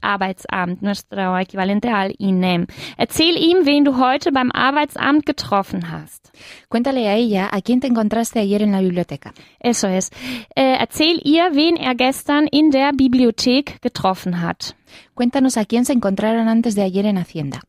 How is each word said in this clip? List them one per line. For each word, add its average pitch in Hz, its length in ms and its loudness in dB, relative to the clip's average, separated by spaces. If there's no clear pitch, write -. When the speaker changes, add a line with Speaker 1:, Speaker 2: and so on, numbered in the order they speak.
Speaker 1:
Arbeitsamt, 190 840 -4
nuestro 196 560 -4
equivalente 196 500 -2
al 196 300 -2
inem. 185 480 0
Erzähl 330 400 0
ihm, 349 280 4
wen 285 200 4
du 269 120 2
heute 262 340 0
beim 262 220 0
Arbeitsamt 294 720 0
getroffen 196 560 -4
hast. - 400 -16
Speaker 2:
Cuéntale 247 380 0
a 202 80 2
ella 208 360 0
a 196 100 -2
quién 247 180 2
te 269 80 -4
encontraste 226 480 0
ayer 208 260 0
en 208 120 2
la 190 80 2
biblioteca. 180 520 -4
Speaker 1:
Eso 233 260 0
es. 185 240 -2
Eh, 262 260 2
erzähl 311 420 0
ihr, 330 300 2
wen 320 240 2
er 254 180 -2
gestern 277 560 0
in 302 200 4
der 269 220 2
Bibliothek 254 880 2
getroffen 185 600 -4
hat. - 340 -8
Speaker 2:
Cuéntanos 254 440 0
a 214 60 0
quién 233 220 0
se 285 80 0
encontraron 220 560 0
antes 226 260 2
de 202 80 0
ayer 190 220 0
en 208 120 2
Hacienda. 156 520 -6